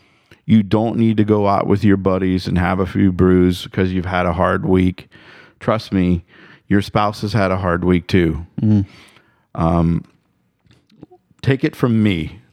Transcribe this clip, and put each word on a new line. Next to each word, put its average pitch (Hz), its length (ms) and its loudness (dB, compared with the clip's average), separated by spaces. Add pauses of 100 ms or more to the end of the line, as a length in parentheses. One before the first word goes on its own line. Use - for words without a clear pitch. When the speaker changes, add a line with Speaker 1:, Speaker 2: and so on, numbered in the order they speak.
(460)
Speaker 1:
You 110 180 4
don't 107 340 -2
need 113 200 0
to 107 60 2
go 104 240 2
out 98 200 0
with 101 160 0
your 98 140 4
buddies 92 500 -2
and 90 100 -2
have 92 220 0
a 95 60 -2
few 98 260 0
brews 90 560 2
'cause 92 240 -2
you've 90 140 -4
had 90 200 -2
a 85 80 -2
hard 92 320 -2
week. 92 420 0 (520)
Trust - 340 -4
me, 90 320 0 (420)
your 98 140 2
spouse 104 400 -2
has 107 120 -6
had 98 180 0
a 92 60 -2
hard 90 260 -2
week 90 240 0
too. 82 380 0 (160)
Speaker 2:
Mm. 107 240 2 (680)
Speaker 1:
Um, 85 480 0 (1400)
take 131 220 0
it 151 120 -4
from 113 280 0
me. 87 360 -4 (140)